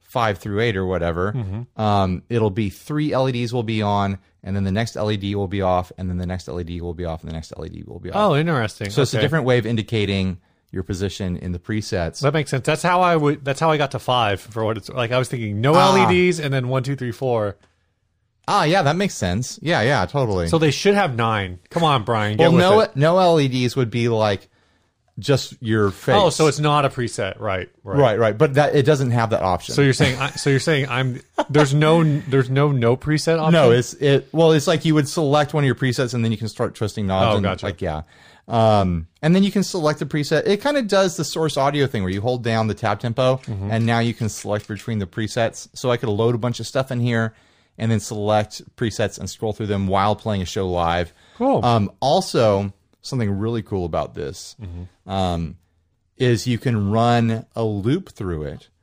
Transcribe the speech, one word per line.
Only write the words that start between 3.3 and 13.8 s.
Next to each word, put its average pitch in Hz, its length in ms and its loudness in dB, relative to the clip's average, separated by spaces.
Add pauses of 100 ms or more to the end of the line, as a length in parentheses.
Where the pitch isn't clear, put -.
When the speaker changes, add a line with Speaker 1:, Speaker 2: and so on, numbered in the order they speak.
Speaker 1:
Ds 120 200 -4
will 123 120 -2
be 110 180 -2
on, 101 360 -2 (240)
and 95 140 -6
then 98 80 -2
the 95 80 0
next 113 240 -2
L 107 140 -2
E 107 80 -2
D 98 160 -4
will 101 140 -4
be 98 120 -4
off, 90 380 0
and 92 100 -6
then 90 100 -4
the 90 80 -4
next 90 220 -8
L 87 120 -8
E 87 40 -6
D 85 160 -8
will 87 140 -8
be 87 100 -8
off, 82 180 -6
and 78 80 -12
the 80 40 -10
next 80 240 -10
L - 80 -10
E - 20 -12
D 82 180 -14
will - 140 -16
be 90 100 -12
off. - 60 -6
Speaker 2:
Oh, 196 200 2
interesting. 135 540 -2
Speaker 1:
So 113 120 0
it's 120 100 0
a - 60 0
Speaker 2:
Okay. 110 60 4
Speaker 1:
different 147 200 0
way 123 140 2
of 107 80 -2
indicating 101 720 -2 (320)
your 92 120 -6
position 92 540 -4
in 90 160 -8
the 87 60 -6
presets. 98 600 -6
Speaker 2:
That 143 120 0
makes 151 180 -2
sense. 131 140 -4
That's 151 180 -2
how 180 200 2
I 175 140 4
would, 147 280 0
that's 135 160 -4
how 160 100 2
I 156 60 2
got 143 140 0